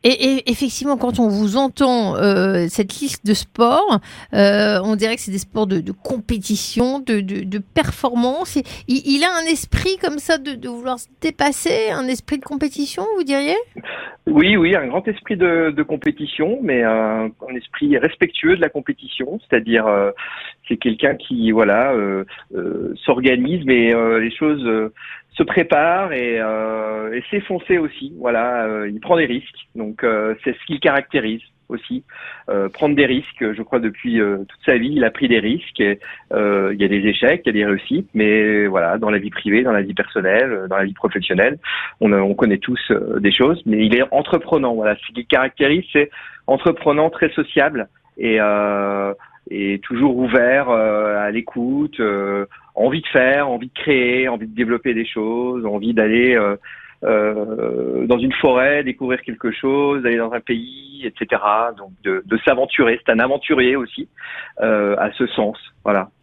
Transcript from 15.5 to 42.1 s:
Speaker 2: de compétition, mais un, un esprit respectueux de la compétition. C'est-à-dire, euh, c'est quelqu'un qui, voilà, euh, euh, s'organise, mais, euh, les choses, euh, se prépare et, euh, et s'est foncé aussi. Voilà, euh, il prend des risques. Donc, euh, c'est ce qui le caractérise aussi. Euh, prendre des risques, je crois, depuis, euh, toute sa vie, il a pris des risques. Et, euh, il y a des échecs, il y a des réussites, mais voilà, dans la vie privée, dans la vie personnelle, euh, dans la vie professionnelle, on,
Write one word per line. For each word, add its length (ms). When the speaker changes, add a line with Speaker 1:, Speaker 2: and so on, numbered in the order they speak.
Speaker 2:
de 120
compétition, 800
mais 200
un, 440
un 60
esprit 440
respectueux 580
de 60
la 80
compétition. 680
C'est-à-dire, 380
euh, 240
c'est 80
quelqu'un 380
qui, 360
voilà, 420
euh, 320
euh, 400
s'organise, 640
mais, 280
euh, 260
les 140
choses, 300
euh, 280
se 60
prépare 680
et, 280
euh, 720
et 180
s'est 100
foncé 360
aussi. 420
Voilà, 480
euh, 220
il 120
prend 160
des 100
risques. 480
Donc, 300
euh, 300
c'est 120
ce 100
qui 80
le 40
caractérise 640
aussi. 360
Euh, 180
prendre 260
des 120
risques, 460
je 100
crois, 180
depuis, 400
euh, 160
toute 160
sa 120
vie, 180
il 80
a 80
pris 160
des 140
risques. 400
Et, 180
euh, 420
il 60
y 40
a 40
des 100
échecs, 360
il 40
y 20
a 20
des 140
réussites, 480
mais 540
voilà, 280
dans 140
la 80
vie 120
privée, 340
dans 80
la 100
vie 120
personnelle, 580
euh, 160
dans 80
la 80
vie 100
professionnelle, 640
on, 120